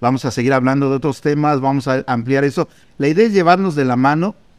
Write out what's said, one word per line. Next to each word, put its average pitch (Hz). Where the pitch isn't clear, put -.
vamos 123
a 131
seguir 127
hablando 135
de 135
otros 135
temas, 147
vamos 135
a 131
ampliar 131
eso. 151
La 139
idea 175
es 220
llevarnos 180
de 143
la 127
mano, 151